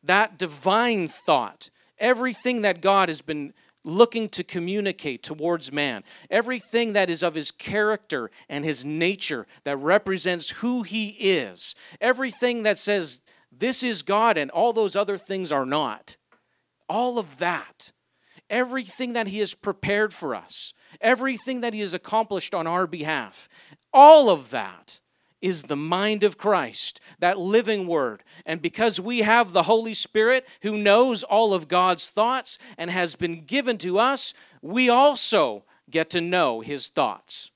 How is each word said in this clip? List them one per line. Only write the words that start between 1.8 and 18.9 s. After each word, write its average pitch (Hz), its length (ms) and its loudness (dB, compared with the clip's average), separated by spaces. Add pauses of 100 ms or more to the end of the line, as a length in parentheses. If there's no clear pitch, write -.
everything 240 640 0
that 180 180 0
God 190 280 2
has 147 140 -8
been 147 320 -10 (280)
looking 226 460 2
to - 140 -6
communicate 180 800 -6
towards 156 480 -4
man, 139 320 -4 (260)
everything 233 640 -2
that 196 160 2
is 165 140 -4
of 165 120 -2
his 151 160 -6
character 202 800 -4 (180)
and 143 160 -8
his 135 200 -4
nature 160 640 -4 (180)
that 143 120 -4
represents 180 760 -2
who 247 320 -4
he 208 280 -8 (100)
is, 139 540 -2 (260)
everything 247 640 -2
that 214 140 2
says, 196 440 -2 (300)
"This 226 300 -2
is 233 200 -4
God 208 340 2
and 143 140 -2
all 233 220 0
those 208 240 0
other 202 200 -2
things 190 360 -6
are 139 140 0
not," 135 500 -4 (720)
all 240 300 -2
of 147 200 -8
that, 170 540 -6 (580)
everything 247 600 -4